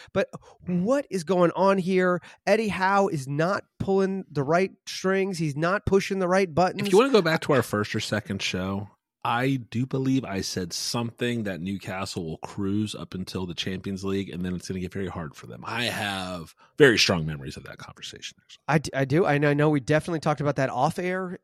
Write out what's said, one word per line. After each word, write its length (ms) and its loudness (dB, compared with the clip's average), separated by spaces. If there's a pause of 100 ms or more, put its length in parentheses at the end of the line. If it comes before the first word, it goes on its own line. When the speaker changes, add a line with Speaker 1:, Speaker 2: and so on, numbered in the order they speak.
(120)
Speaker 1:
but 160 0 (380)
what 420 0
is 160 -4
going 320 4
on 220 4
here? 420 2 (260)
Eddie 220 4
Howe 400 2
is 200 -4
not 360 -2 (140)
pulling 520 0
the 120 -2
right 300 2 (140)
strings. 520 -2
He's 180 -2
not 300 0
pushing 320 2
the 100 0
right 240 2
buttons. 340 2
Speaker 2:
If 60 -2
you 60 10
wanna 140 6
go 100 8
back 200 2
to 120 2
our 80 6
first 320 -2
or 60 -2
second 420 -4
show, 460 -4 (360)
I 360 0 (100)
do 160 -2
believe 380 0
I 160 -6
said 320 -4
something 720 -4
that 160 -6
Newcastle 640 -6
will 140 -8
cruise 560 -2
up 200 -12
until 320 -6
the 80 -8
Champions 500 -6
League, 260 -2
and 140 -6
then 100 -4
it's 140 -8
gonna 120 -6
get 120 -8
very 140 -6
hard 300 -8
for 100 -18
them. 180 -14
I 200 -4
have 720 -4 (220)
very 220 8
strong 260 2
memories 320 -8
of 80 -16
that 140 -16
conversation. 600 -16 (280)
Speaker 1:
I 120 2
d-, 160 -6
I 100 0
do. 200 2
I 140 2
know, 120 4
I 40 4
know 160 4
we 100 2
definitely 400 0
talked 200 0
about 160 -2
that 140 0
off 280 0
air. 460 -4